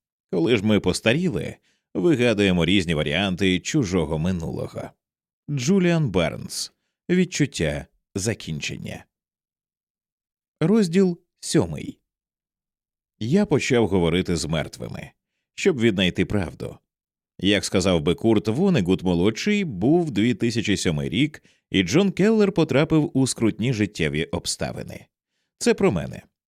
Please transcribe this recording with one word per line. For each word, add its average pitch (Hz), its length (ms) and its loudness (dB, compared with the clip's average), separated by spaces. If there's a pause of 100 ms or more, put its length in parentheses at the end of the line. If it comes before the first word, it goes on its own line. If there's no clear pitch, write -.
(320)
Коли 165 260 2
ж 98 80 -2
ми 107 140 4
постаріли, 113 760 -2 (380)
вигадуємо 110 720 2
різні 87 280 2
варіанти 90 680 0
чужого 85 600 0
минулого. 80 680 -6 (600)
Джуліан 160 600 2
Барнс. - 640 -4 (360)
Відчуття 127 800 -2 (280)
закінчення. - 920 -8 (1500)
Розділ 185 600 2 (200)
сьомий. - 600 -2 (1200)
Я 160 260 0
почав 120 420 2
говорити 87 480 0
з 78 100 -4
мертвими, 76 680 -8 (440)
щоб 175 240 0
віднайти 98 460 2
правду. 85 520 -6 (640)
Як 98 260 0
сказав 90 360 2
би 80 140 0
Курт 110 320 2
Вонегут 110 560 0
молодший, 101 600 0
був 147 480 0
дві 110 220 0
тисячі 107 440 -2
сьомий 73 320 -2
рік, 127 340 -2 (280)
і 95 120 2
Джон 180 280 2
Келлер 208 400 2
потрапив 160 640 2
у 131 140 2
скрутні 113 460 0
життєві 80 500 -2
обставини. - 840 -8 (520)
Це 233 160 2
про 208 180 2
мене. 69 300 -6 (260)